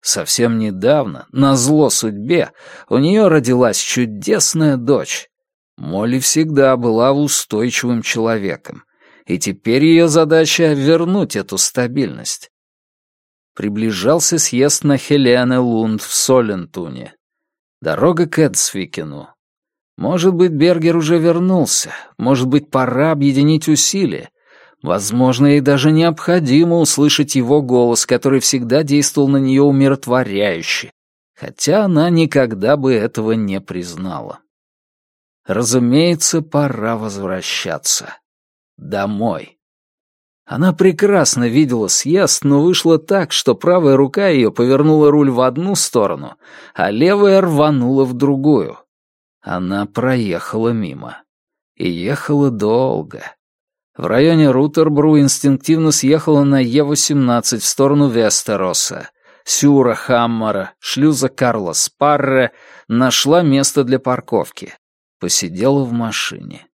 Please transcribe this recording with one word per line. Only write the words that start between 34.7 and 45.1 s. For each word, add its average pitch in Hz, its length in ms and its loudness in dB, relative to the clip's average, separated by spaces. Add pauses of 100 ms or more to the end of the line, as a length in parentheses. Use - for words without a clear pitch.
Разумеется, 127 960 0
пора 117 560 -2
возвращаться. 95 1200 -6 (600)
Домой. 101 840 -6 (840)
Она 175 280 0
прекрасно 180 720 2
видела 120 400 0
съезд, - 560 0
но 143 200 2
вышло 170 340 2
так, 196 340 -2
что - 220 0
правая 165 420 2
рука 139 340 0
ее 123 220 2
повернула 147 600 4